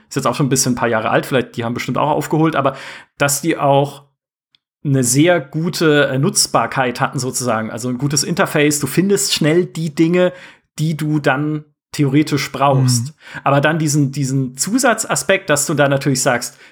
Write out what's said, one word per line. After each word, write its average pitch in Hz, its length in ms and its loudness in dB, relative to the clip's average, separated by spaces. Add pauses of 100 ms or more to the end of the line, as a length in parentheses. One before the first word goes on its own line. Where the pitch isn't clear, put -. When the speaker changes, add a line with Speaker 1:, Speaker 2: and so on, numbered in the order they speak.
Speaker 1:
ist - 80 -10
jetzt 135 100 0
auch 120 80 0
schon 151 120 0
ein 123 40 0
bisschen 131 220 0
ein 117 40 -4
paar 120 120 0
Jahre 113 220 0
alt, 131 140 2
vielleicht, 123 320 -2
die 117 80 -4
haben 117 80 -4
bestimmt 123 240 -4
auch 143 140 0
aufgeholt, 156 460 0
aber 139 200 0 (420)
dass 143 220 0
die 165 160 -2
auch 139 500 0 (800)
eine 135 200 2
sehr 156 360 2
gute, 156 680 0
äh, 131 100 -4
Nutzbarkeit 131 840 0
hatten 139 200 -2
sozusagen. 120 500 -4
Also 117 180 -8
ein 123 100 -4
gutes 143 260 -2
Interface, 151 560 0
du 131 80 -2
findest 196 440 0
schnell 165 320 2
die 165 300 -6
Dinge, 180 380 2 (480)
die 156 160 0
du 151 240 -2
dann 151 440 -2 (280)
theoretisch 147 600 0
brauchst. 131 540 2
Speaker 2:
Mhm. - 380 -16
Speaker 1:
Aber 139 180 2
dann 156 160 2
diesen, 147 340 0
diesen 135 440 -4
Zusatzaspekt, 196 920 -2
dass 143 180 0
du 170 60 -2
dann 143 180 2
natürlich 139 300 0
sagst, 127 380 -2 (140)